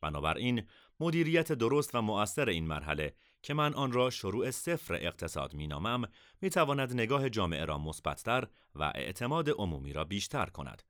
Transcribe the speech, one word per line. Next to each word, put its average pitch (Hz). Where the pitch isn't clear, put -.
بنابراین 80
مدیریت 160
درست 135
و 117
مؤثر 107
این 82
مرحله 76
که -
من 147
آن 135
را 123
شروع 117
صفر -
اقتصاد 80
مینامم، 76
می‌تواند 143
نگاه 127
جامعه 85
را 76
مثبت‌تر 78
و 76
اعتماد 131
عمومی 73
را 76
بیشتر 98
کند. 67